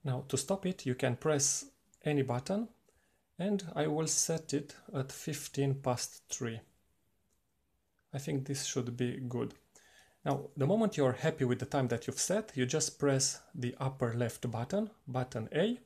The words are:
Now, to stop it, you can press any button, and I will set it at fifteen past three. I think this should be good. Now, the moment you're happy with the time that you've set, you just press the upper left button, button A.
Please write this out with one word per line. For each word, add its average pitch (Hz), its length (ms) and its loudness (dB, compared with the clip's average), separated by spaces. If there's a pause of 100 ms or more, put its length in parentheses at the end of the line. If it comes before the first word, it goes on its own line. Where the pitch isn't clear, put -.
Now, 127 240 0
to - 80 0
stop 190 300 0
it, 185 180 -2
you 127 100 2
can 123 220 2
press - 480 2 (400)
any 147 180 2
button, 135 460 -2 (720)
and 190 260 0 (100)
I 151 120 2
will 156 200 2
set - 460 0
it 143 240 -2 (180)
at 139 160 -2
fifteen 139 680 -2
past - 520 -2
three. 113 320 -6 (1500)
I 143 60 -4
think 139 280 -2
this 139 200 -4
should 123 300 -2
be 123 200 0 (120)
good. 120 260 -2 (720)
Now, 143 320 0
the 139 100 4
moment 208 300 4
you're 131 160 6
happy 156 320 2
with 120 140 4
the - 80 -4
time 131 220 2
that 143 180 0
you've - 140 -4
set, 214 340 0
you 127 120 2
just 151 320 0
press 139 420 2 (140)
the 123 260 -4
upper 131 340 0
left 120 360 0
button, 190 400 -2 (180)
button 123 460 -2
A. 214 320 2